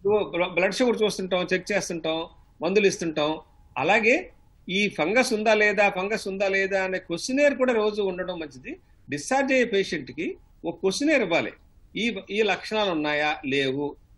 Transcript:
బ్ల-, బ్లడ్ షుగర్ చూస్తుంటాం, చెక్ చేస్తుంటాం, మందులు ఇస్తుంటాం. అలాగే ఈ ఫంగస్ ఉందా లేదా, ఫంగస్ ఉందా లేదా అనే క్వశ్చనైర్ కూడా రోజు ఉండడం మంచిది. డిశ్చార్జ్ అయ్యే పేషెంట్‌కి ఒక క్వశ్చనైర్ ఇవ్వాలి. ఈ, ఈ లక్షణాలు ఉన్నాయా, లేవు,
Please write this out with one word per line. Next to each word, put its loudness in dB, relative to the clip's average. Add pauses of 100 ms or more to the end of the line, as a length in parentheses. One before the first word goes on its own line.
బ్ల-, 0
బ్లడ్ 2
షుగర్ 2
చూస్తుంటాం, -2
చెక్ -2
చేస్తుంటాం, -4 (360)
మందులు 4
ఇస్తుంటాం. 0 (400)
అలాగే 2 (380)
ఈ 0
ఫంగస్ 0
ఉందా 2
లేదా, 4
ఫంగస్ -4
ఉందా -2
లేదా 0
అనే -2
క్వశ్చనైర్ 0
కూడా 2
రోజు 0
ఉండడం -4
మంచిది. -12 (320)
డిశ్చార్జ్ 0
అయ్యే 4
పేషెంట్‌కి -4 (280)
ఒక -4
క్వశ్చనైర్ 2
ఇవ్వాలి. 0 (440)
ఈ, -2 (160)
ఈ 0
లక్షణాలు 0
ఉన్నాయా, 0
లేవు, -2 (220)